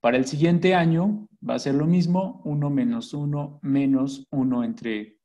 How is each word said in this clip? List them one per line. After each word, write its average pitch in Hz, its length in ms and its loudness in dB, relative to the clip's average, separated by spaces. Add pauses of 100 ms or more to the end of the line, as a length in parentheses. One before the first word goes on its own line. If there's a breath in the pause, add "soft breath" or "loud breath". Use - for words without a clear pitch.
Para 120 160 2
el 131 80 2
siguiente 170 500 2
año 175 520 2 (200)
va 120 80 -4
a 127 40 -4
ser 139 160 -2
lo 147 120 2
mismo, 180 580 0
uno 147 260 -2
menos 120 420 -2
uno 147 480 -6
menos 135 720 0
uno 127 320 0
entre 113 640 -6